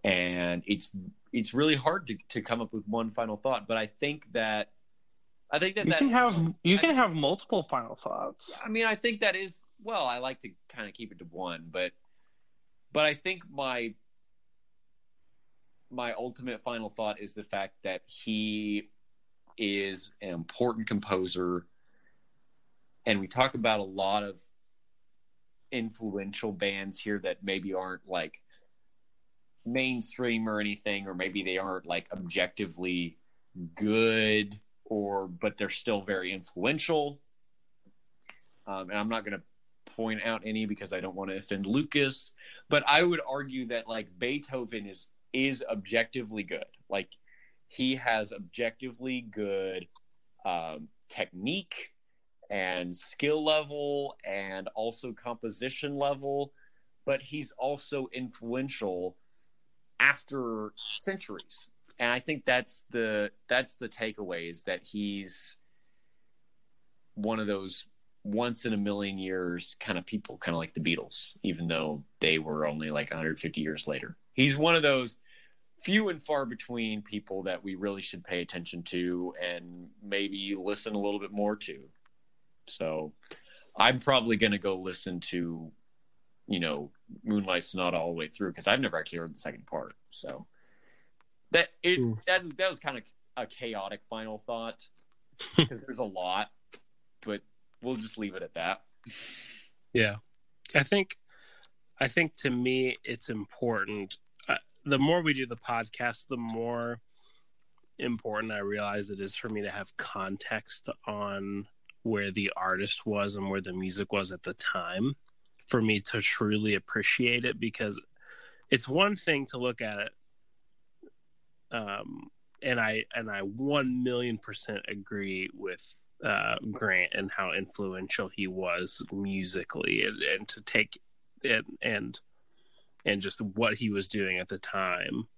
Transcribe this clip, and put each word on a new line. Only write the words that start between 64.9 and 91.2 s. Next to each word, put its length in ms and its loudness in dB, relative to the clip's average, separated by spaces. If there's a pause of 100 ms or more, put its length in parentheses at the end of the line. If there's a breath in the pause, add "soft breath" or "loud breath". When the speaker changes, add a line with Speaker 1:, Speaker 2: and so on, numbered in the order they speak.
Speaker 1:
one 220 0
of 80 -2
those 380 -4 (400)
once 400 -2
in 80 0
a 60 2
million 400 0
years 600 -2
kind 200 -2
of 80 -6
people, 320 -6
kind 160 0
of 40 0
like 140 -4
the 80 -6
Beatles, 640 -2
even 260 -2
though 340 0 (180)
they 180 6
were 280 0
only, 240 -2
like, 200 -2
a 60 -4
hundred 220 -2
fifty 220 -4
years 260 -2
later. 300 -6 (160)
He's 240 6
one 180 8
of 80 6
those 340 4 (640 soft breath)
few 280 4
and 120 -2
far 240 2
between 580 -4
people 420 -6
that 180 -2
we 140 -4
really 240 -2
should 240 -10
pay 180 -2
attention 400 -6
to 580 -2
and 480 -8 (140)
maybe 560 -2
listen 360 -4
a 40 0
little 220 0
bit 100 -8
more 240 0
to. 240 -10 (880)
So 460 -4 (640 loud breath)
I'm 240 8
probably 360 6
gonna 220 6
go 180 0
listen 440 -4
to, 500 -4 (800)
you 100 2
know, 320 -2 (320)
Moonlight 420 2
Sonata 320 0
all 120 0
the 100 -2
way 80 -4
through, 260 -4
'cause 140 -4
I've 140 6
never 180 0
actually 220 -4
heard 140 -8
the 40 -12
second 280 -8
part. 280 -6 (160)
So 380 -10 (1040)